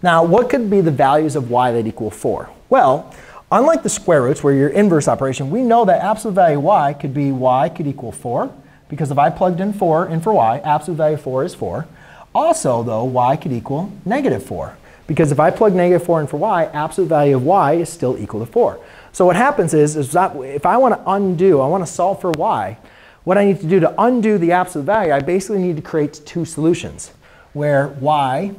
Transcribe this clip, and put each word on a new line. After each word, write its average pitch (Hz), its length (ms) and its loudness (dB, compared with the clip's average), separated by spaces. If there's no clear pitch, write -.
Now, 165 200 4
what 202 260 2
could 233 200 0
be 196 120 4
the 165 100 2
values 143 440 2
of 127 140 -4
y 123 220 2
that 117 160 0
equal 107 240 -6
four? - 380 -6
Well, 156 440 2
unlike 294 320 2
the 220 60 -2
square 151 340 2
roots, 127 200 -2
where 143 100 2
your 139 160 2
inverse 175 380 2
operation, 135 420 -2
we 214 120 -2
know 233 240 4
that 185 160 2
absolute 214 320 -4
value 170 260 4
y 151 340 2
could 143 200 -8
be 143 180 -2
y 127 380 0
could 156 180 -8
equal 131 240 -10
four, 135 420 -6
because 147 220 -6
if 135 60 -2
I 147 120 4
plugged 180 320 -2
in 202 120 -4
four 175 340 0
in 165 120 -4
for 214 140 -2
y, 123 260 2
absolute 156 380 -2
value 156 180 0
of 147 60 -10
four 131 220 -4
is 175 120 -8
four. 107 320 -8
Also, 220 480 0
though, 113 220 -2
y 127 320 2
could 135 160 -6
equal 135 380 -6
negative 247 380 -2
four, - 340 -10
because 151 240 2
if 131 80 -2
I 156 100 6
plug 202 240 2
negative 175 320 2
four 170 140 0
in 147 80 -4
for 147 100 -8
y, 175 280 0
absolute 156 420 -4
value 147 300 2
of 127 60 -2
y 156 300 2
is 170 160 -2
still - 280 -4
equal 104 240 -8
to 120 100 -10
four. - 280 0
So 185 120 2
what 180 120 4
happens 233 360 0
is, 151 220 4
is 135 160 -4
that 175 240 0
if 135 300 -8
I 190 120 2
wanna 247 300 2
undo, 185 540 2
I 131 60 0
wanna 170 200 -2
solve 185 320 -4
for 180 120 -2
y, 143 460 -4
what 185 100 2
I 202 60 2
need 196 160 2
to 160 80 -8
do 180 140 4
to 165 200 0
undo 220 360 2
the 170 160 2
absolute 180 320 -2
value, 196 260 0
I 139 80 2
basically 185 400 -4
need 180 160 -2
to 151 60 -8
create 147 440 -4
two 170 200 -6
solutions, 156 680 -4
where 147 380 0
y 147 600 -2